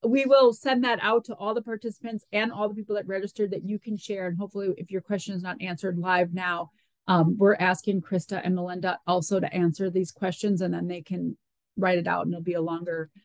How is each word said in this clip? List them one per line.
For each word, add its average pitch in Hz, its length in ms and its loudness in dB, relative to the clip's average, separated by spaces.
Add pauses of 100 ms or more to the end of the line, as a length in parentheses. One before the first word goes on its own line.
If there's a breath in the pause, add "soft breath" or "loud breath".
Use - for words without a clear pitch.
we 269 220 2
will 262 260 8
send 247 320 0
that 240 180 2
out 226 240 2
to 233 100 -10
all 208 180 -4
the 233 80 -2
participants 220 720 -8
and 220 200 0
all 208 160 -2
the 208 80 -6
people 208 200 -6
that 202 120 -4
registered 190 440 -4
that 190 120 -6
you 202 160 -4
can 214 180 -6
share. 190 300 -6
And 175 100 -4
hopefully 196 400 -4
if 175 140 -12
your 190 100 -4
question 196 340 -4
is 180 80 -4
not 180 180 -8
answered 180 360 -4
live 180 360 2
now, 175 380 -4 (360)
um, 180 300 6
we're 202 180 6
asking 185 460 0
Krista 185 420 -4
and 185 120 2
Melinda 180 520 -4
also 180 320 2
to 175 140 -2
answer 180 360 2
these 180 220 0
questions, 190 500 -2
and 180 120 0
then 170 140 -4
they 175 140 -6
can 175 360 -6 (400)
write 185 220 4
it 170 80 -2
out 175 180 -2
and 165 80 -2
it'll 170 100 -8
be 175 100 -2
a 170 80 -2
longer, 165 480 -6 (160 soft breath)